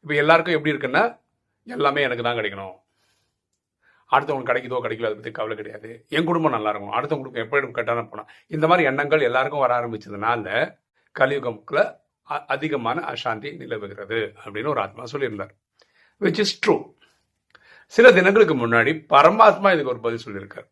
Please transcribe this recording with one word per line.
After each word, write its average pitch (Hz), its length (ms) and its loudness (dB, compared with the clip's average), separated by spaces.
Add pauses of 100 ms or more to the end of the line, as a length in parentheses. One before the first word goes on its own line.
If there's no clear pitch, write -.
இப்ப 147 120 -6
எல்லாருக்கும் 160 420 2
எப்படி 147 200 0
இருக்குன்னா, 147 440 -2 (460)
எல்லாமே 143 360 -2
எனக்கு 123 220 -2
தான் 120 120 -2
கிடைக்கணும், 98 400 -8 (1400)
அடுத்தவங்களுக்கு 139 400 0
கிடைக்குதோ 123 320 -2
கிடைக்கல 113 200 -6
அதை 107 100 -2
பத்தி 117 180 -12
கவலை 110 240 -8
கிடையாது, 110 540 -16
என் 151 140 0
குடும்பம் 160 280 0
நல்லா 107 220 -2
இருக்கணும், 104 300 -4
அடுத்தவங்களுக்கு 135 320 -6
எப்படி 131 320 -2
கட்டான 117 420 -4
போனா, 104 160 -14 (220)
இந்த 156 200 -2
மாதிரி 170 200 4
எண்ணங்கள் 143 340 0
எல்லாருக்கும் 135 380 0
வர 123 200 2
ஆரம்பிச்சதுனால 110 960 -4 (420)
கலியுகம்குள்ள 135 580 -2 (540)
அ-, 147 140 -8
அதிகமான 139 680 -4
அசாந்தி 127 440 -6
நிலவுகிறது 104 760 -6 (120)
அப்படின்னு 107 220 -8
ஒரு 135 120 -2
ஆத்மா 101 320 -6
சொல்லியிருந்தார். 113 380 -6 (680)
Which 185 200 0
is 202 120 0 (100)
true. - 340 0 (920)
சில 240 240 8
தினங்களுக்கு 180 560 4
முன்னாடி 117 240 4 (180)
பரமாத்மா 196 640 6
இதுக்கு 143 160 -2
ஒரு 123 100 -4
பதில் 113 260 -6
சொல்லியிருக்கார். 101 460 -16